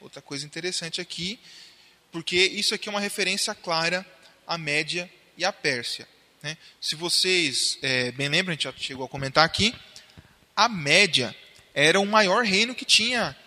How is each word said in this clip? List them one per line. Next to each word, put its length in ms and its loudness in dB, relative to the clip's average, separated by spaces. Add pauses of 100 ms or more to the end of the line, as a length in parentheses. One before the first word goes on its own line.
Outra 200 -20
coisa 240 -12
interessante 560 -8
aqui, 380 -8 (720)
porque 260 -4
isso 380 2
aqui 140 -8
é 20 -6
uma 100 -2
referência 540 -4
clara 520 -2 (400)
à 120 -4
Média 520 -4 (260)
e 80 -4
à 80 0
Pérsia, 560 -4 (340)
né? 140 -8 (240)
Se 140 -6
vocês, 880 0
é, 300 0
bem 160 -2
lembram, 240 0
a 20 -6
gente 100 -4
já 120 -6
chegou 280 -10
a 40 -8
comentar 360 2
aqui, 300 0 (800)
a 140 4
Média 640 2 (400)
era 240 4
o 80 2
maior 380 4
reino 300 0
que 100 -12
tinha 520 0 (100)